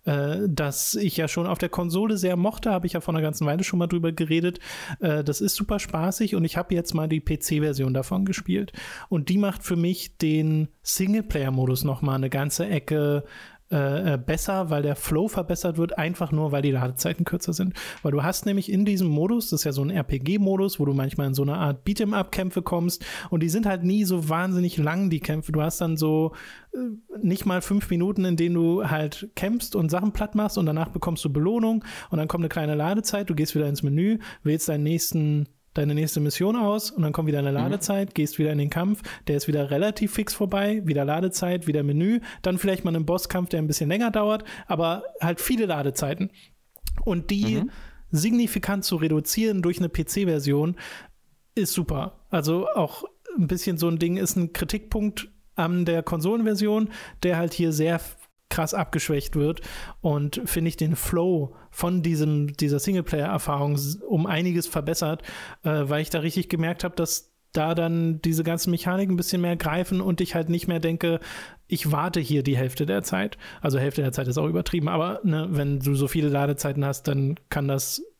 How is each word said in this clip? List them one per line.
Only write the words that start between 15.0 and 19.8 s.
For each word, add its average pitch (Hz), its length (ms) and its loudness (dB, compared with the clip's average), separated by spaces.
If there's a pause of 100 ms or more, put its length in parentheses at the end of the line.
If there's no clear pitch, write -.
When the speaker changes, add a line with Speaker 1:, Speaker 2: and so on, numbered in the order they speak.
Speaker 1:
verbessert 175 500 -2
wird, 170 220 0
einfach 165 320 -2
nur, 151 220 2
weil 143 100 2
die 147 80 4
Ladezeiten 131 540 0
kürzer - 280 -2
sind. 180 220 0 (300)
Weil 143 80 2
du 151 100 2
hast 180 240 -2
nämlich 196 240 0
in 202 140 4
diesem 185 240 4
Modus, 190 420 2
das 156 120 0
ist - 20 -4
ja 147 80 0
so 139 100 0